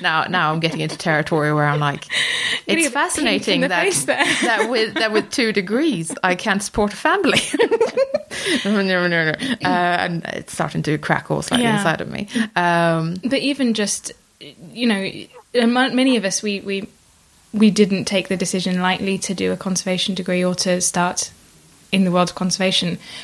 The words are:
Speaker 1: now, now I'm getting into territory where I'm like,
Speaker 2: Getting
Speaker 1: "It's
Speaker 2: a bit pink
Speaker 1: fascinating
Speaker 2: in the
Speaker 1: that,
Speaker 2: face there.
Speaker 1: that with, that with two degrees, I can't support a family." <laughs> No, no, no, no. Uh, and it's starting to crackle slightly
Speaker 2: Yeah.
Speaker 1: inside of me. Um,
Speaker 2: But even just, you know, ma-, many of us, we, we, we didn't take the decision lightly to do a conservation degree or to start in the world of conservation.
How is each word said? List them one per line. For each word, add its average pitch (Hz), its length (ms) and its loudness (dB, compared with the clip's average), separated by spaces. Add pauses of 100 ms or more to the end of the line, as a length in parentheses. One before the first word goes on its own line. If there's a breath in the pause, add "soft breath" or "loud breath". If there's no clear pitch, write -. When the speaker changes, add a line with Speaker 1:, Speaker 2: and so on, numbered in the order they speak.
Speaker 1:
now, 160 280 0
now 165 240 0
I'm 160 80 -2
getting 160 200 -2
into 156 160 -4
territory 151 560 0
where 151 140 2
I'm 147 120 2
like, 147 280 -2 (600 loud breath)
Speaker 2:
Getting - 0 -
Speaker 1:
"It's - 20 -6
Speaker 2:
a - 60 2
bit 330 80 2
pink 269 120 0
Speaker 1:
fascinating 254 600 0
Speaker 2:
in 254 40 2
the 269 80 2
Speaker 1:
that, 185 160 2
Speaker 2:
face 359 200 0
there. 285 200 2
Speaker 1:
that 226 460 0
with, 220 240 0
that 220 180 0
with 214 180 0
two 226 220 2
degrees, 208 580 0 (140)
I 185 100 2
can't 202 280 -2
support 208 320 -2
a - 20 -12
family." 330 480 2
<laughs> - 60 -8 (1120 loud breath)
No, 202 180 2
no, 180 260 2
no, 170 160 2
no. 156 60 2
Uh, 233 380 -2
and 175 580 0
it's - 260 -8
starting 160 320 -4
to 151 140 0
crackle 151 440 -2
slightly 247 220 0
Speaker 2:
Yeah. 214 140 2
Speaker 1:
inside 175 220 0
of - 80 -6
me. 208 200 -8 (260 loud breath)
Um, 170 720 2
Speaker 2:
But 262 160 0
even 269 340 0
just, 208 380 -4 (600)
you 240 140 -2
know, 196 240 0 (560)
ma-, 247 240 4
many 254 260 4
of 196 80 0
us, 185 180 -2
we, 202 180 -4
we, 196 260 -6 (640)
we 214 180 6
didn't 190 340 4
take 185 240 -2
the 190 80 0
decision 180 460 -2
lightly 190 360 0
to - 160 -4
do 185 180 0
a 185 40 -2
conservation 185 580 -2
degree 180 300 0
or 180 120 0
to 180 240 0
start - 520 -2 (580)
in 190 140 2
the 180 80 2
world 180 180 4
of - 60 -16
conservation. 185 600 0 (240 loud breath)